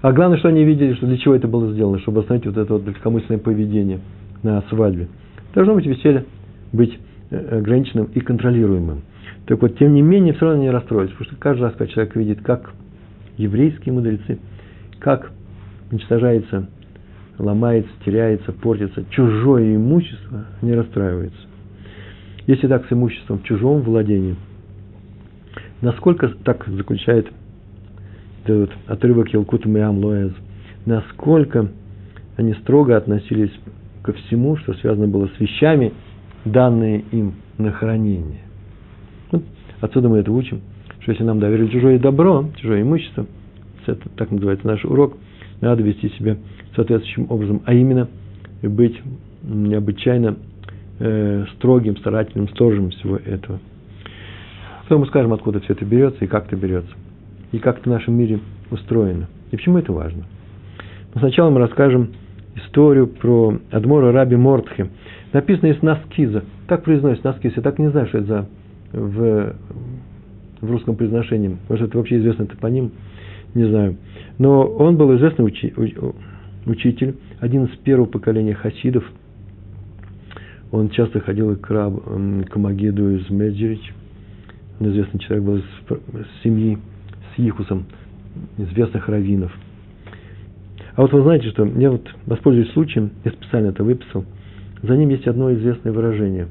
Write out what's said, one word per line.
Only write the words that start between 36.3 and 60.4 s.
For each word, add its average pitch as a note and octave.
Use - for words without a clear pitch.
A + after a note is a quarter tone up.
данные A2+
им G#2+
на G#2+
хранение. G2+
Вот E3+
отсюда A#2+
мы A2
это G#2
учим, B2+
что -
если G#2+
нам A2+
доверили A2
чужое B2+
добро, C#3+
чужое G#2+
имущество, -
это A2
так A2
называется G2+
наш G#2+
урок, C#3
надо A#2+
вести G#2
себя G#2+
соответствующим A#2
образом, G#2
а B2
именно B2+
быть A2+
необычайно, G#2+
э, G#2
строгим, A#2+
старательным, G#2+
сторожем G2+
всего G2
этого. G2
Потом D3+
мы C3+
скажем, B2+
откуда G#2
всё G2
это F#2
берётся B2
и F#2+
как G#2
это G2+
берётся, F#2
и A#2
как A#2+
это -
в B2
нашем A#2
мире A2
устроено, G2
и A#2
почему F3+
это E3
важно. E2